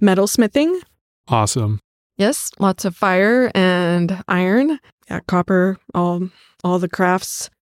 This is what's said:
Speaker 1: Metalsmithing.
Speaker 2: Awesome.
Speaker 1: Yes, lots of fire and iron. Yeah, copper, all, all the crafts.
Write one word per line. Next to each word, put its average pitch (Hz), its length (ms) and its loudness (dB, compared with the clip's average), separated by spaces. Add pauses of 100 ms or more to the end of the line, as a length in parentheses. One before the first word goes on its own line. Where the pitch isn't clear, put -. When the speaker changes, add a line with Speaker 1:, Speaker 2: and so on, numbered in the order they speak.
Speaker 1:
Metalsmithing. 220 720 2 (480)
Speaker 2:
Awesome. 107 520 0 (380)
Speaker 1:
Yes, 214 420 -2
lots 196 260 0
of 175 100 -4
fire 208 600 2
and 180 720 0
iron. 214 520 0 (300)
Yeah, 180 120 -8
copper, 185 560 0 (160)
all, 175 360 -2 (340)
all 180 160 0
the 175 100 -4
crafts. - 600 -4 (180)